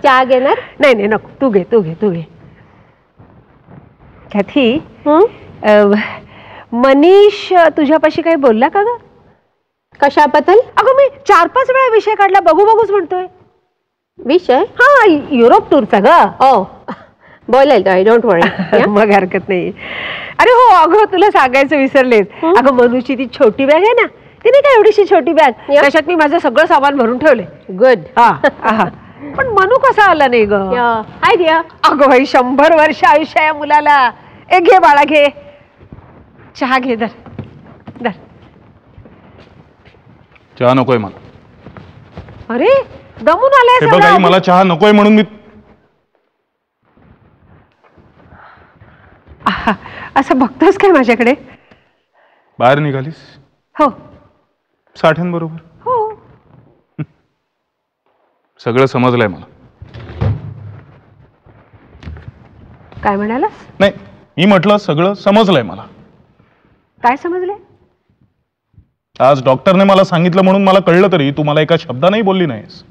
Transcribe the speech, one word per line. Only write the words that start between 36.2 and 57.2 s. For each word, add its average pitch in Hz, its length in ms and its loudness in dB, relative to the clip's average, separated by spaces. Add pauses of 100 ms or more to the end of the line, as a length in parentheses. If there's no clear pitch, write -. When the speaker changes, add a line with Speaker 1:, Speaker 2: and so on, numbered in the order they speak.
Speaker 2:
चहा 262 180 -2
घे, 254 180 -4
धर, 220 100 -6 (920)
धर. 233 100 -6 (2500)
Speaker 3:
चहा 127 160 2
नकोय 127 240 0
मला. 98 200 -10 (1400)
Speaker 2:
अरे, 320 160 -2 (520)
दमून 403 300 0
आलाय 494 280 4
Speaker 3:
हे 453 60 0
बघ 453 80 2
Speaker 2:
सगळा. - 180 4
Speaker 3:
आई, - 60 2
मला 180 200 2
चहा 180 240 2
नकोय 185 300 2
म्हणून 208 220 4
मी 214 80 2 (4000)
Speaker 2:
आहा, 202 260 -6 (440)
असं 262 220 -2
बघतोस 320 400 0
काय 392 120 2
माझ्याकडे? 240 440 0 (1200)
Speaker 3:
बाहेर 131 200 2
निघालीस? 143 360 -6 (640)
Speaker 2:
हो. - 300 -2 (880)
Speaker 3:
साठ्यांबरोबर? 165 680 -4
Speaker 2:
हो. 440 600 -8 (2500)